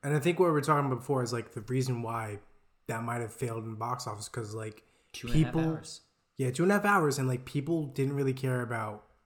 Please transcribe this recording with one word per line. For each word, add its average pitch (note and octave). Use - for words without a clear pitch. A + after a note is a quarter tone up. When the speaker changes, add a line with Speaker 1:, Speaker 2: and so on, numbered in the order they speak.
Speaker 1:
And C#3+
I D3+
think E3+
what F3+
we E3
were D3
talking C#3+
about C3
before C3
is, A#2
like, A#2
the A#2
reason B2+
why A2+
that A#2
might A#2+
have A2
failed A2+
in A2
box A#2+
office, G#2+
'cause, G#2+
like, A2
Speaker 2:
Two -
and -
a -
half -
Speaker 1:
people D#3+
Speaker 2:
hours. -
Speaker 1:
Yeah, B2+
two D3
and F#3
a -
half G3+
hours, E3+
and, C3
like, B2+
people D3+
didn't C3+
really C3+
care C3
about A2